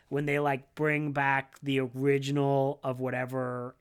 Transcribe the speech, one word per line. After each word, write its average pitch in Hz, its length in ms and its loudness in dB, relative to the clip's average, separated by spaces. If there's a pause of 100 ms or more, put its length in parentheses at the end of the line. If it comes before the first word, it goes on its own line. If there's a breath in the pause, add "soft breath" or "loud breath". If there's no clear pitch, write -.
when 143 200 -2
they, 143 120 2
like, 139 360 -2
bring 151 360 0
back 139 500 0
the 139 200 0
original 139 1000 2
of 127 180 -4
whatever 127 800 -4